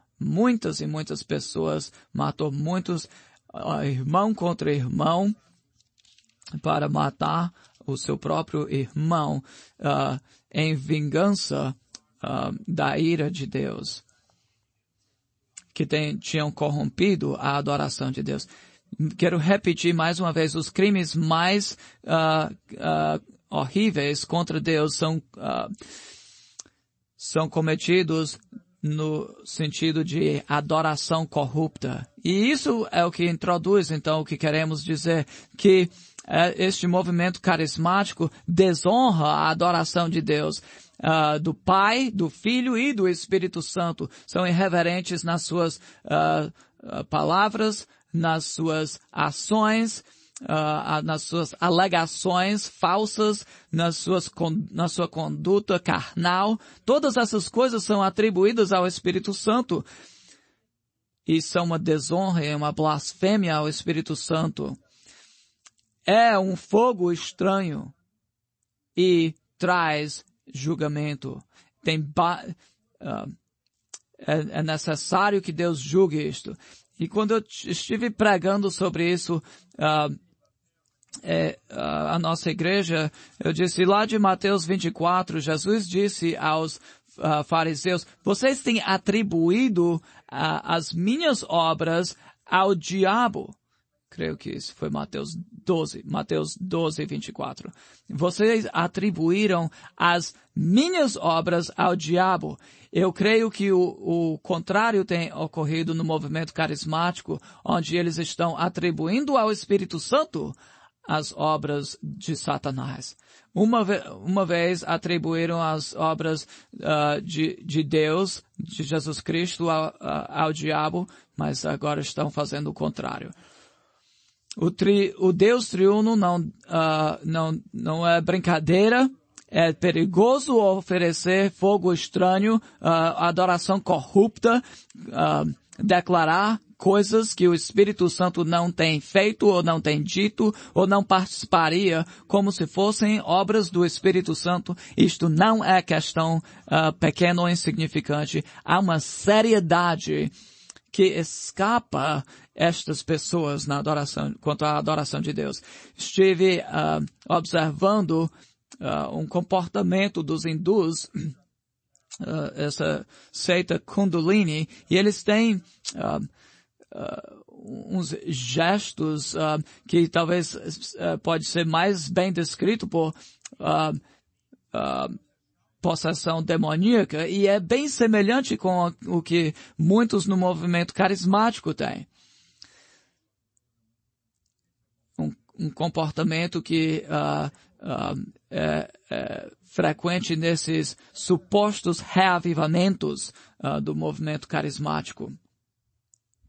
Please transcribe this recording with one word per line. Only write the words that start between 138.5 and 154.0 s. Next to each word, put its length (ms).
tem 300
feito 460
ou 140
não 200
tem 200
dito 520
ou 140
não 160
participaria, 1040
como 280
se 120
fossem 560
obras 480
do 160
Espírito 480
Santo. 420
Isto 340
não 340
é 180
questão, 600
ah, 240
pequena 500
ou 80
insignificante. 920
Há 160
uma 200
seriedade 1300
que 120
escapa 1200
estas 480
pessoas 640
na 100
adoração, 600